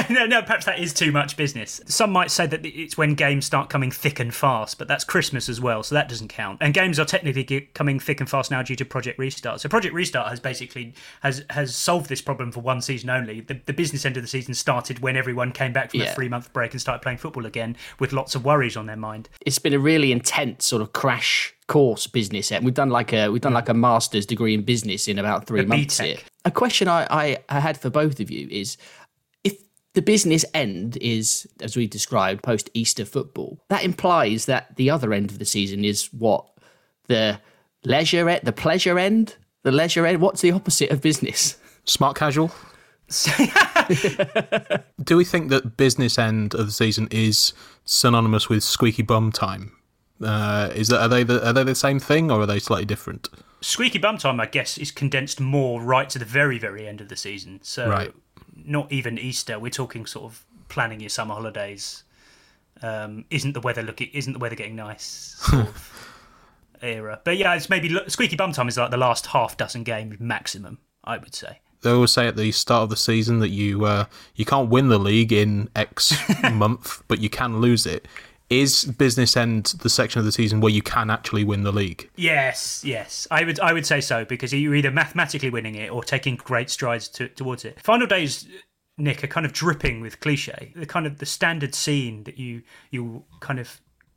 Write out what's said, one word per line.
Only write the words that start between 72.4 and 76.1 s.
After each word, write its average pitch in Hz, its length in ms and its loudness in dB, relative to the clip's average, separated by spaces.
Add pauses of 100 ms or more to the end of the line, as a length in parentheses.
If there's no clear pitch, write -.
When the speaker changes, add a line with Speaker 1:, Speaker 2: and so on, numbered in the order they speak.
Speaker 3:
start 117 300 2
of 110 60 0
the 107 80 -2
season 113 420 2
that 104 100 2
you, 101 340 0
uh, 104 220 2 (300)
you 110 100 -2
can't 135 240 2
win 131 180 6
the 113 120 8
league 110 340 4
in 104 420 2
X - 380 0 (200)